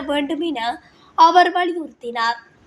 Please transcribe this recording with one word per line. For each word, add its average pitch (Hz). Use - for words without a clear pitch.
வேண்டும் 294
என 247
அவர் 349
வலியுறுத்தினார். 269